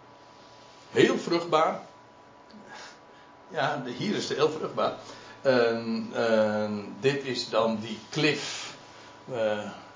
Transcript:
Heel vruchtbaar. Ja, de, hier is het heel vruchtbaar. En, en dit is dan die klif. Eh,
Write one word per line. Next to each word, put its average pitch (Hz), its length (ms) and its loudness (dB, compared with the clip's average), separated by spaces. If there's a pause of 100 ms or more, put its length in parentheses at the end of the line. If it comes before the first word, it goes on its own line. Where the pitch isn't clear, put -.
(920)
Heel 233 260 6
vruchtbaar. 170 640 2 (1700)
Ja, 147 380 -2
de, 123 60 -6
hier 170 240 -2
is 117 140 -4
het 127 80 -4
heel 147 120 4
vruchtbaar. - 440 -2 (480)
En, 117 720 2
en 107 840 2
dit 139 260 0
is 123 240 -4
dan 113 300 2
die 110 200 -8 (100)
klif. - 640 -2 (580)
Eh, 107 260 0 (360)